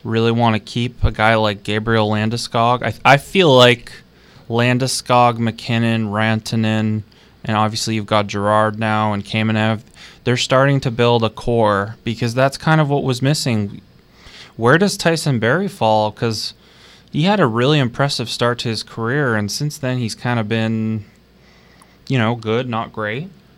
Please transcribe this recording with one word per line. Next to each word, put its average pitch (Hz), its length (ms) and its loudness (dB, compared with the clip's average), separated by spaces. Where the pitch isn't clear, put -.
really 113 300 0
wanna 117 260 2
keep - 460 -6
a 120 80 2
guy 110 240 2
like 107 260 0
Gabriel 107 480 0
Landeskog? 117 720 0
I, - 120 -4
I 135 140 8
feel 165 360 2
like 123 380 6
Landeskog, 123 880 2
McKinnon, 113 720 -2
Rantanen, 110 920 -2
and 107 120 0
obviously 107 380 -2
you've 104 100 -6
got 107 200 0
Girard 104 520 0
now 107 340 0
and 101 100 -4
Kamenev, 110 600 -2
they're 123 100 2
starting 135 460 2
to 135 100 -4
build 120 320 2
a 110 60 2
core 107 760 0
because 117 300 -4
that's 131 240 0
kind 160 240 2
of 147 80 0
what 139 160 -2
was 131 160 -2
missing. 113 640 -2
Where 123 220 4
does 190 180 0
Tyson 156 420 0
Barrie 143 300 0
fall? 107 420 0
'Cause 110 440 -6
he 147 120 0
had 202 160 2
a 156 60 4
really 123 320 2
impressive 135 520 -2
start 120 300 -2
to 123 100 -4
his 107 120 -6
career, 120 540 -2
and 101 160 -2
since 147 240 -6
then 127 220 -4
he's 117 160 -4
kinda 120 280 -2
been, 110 640 -2
you 135 80 0
know, 117 180 0
good, 113 320 -4
not 113 280 -8
great. 110 340 -8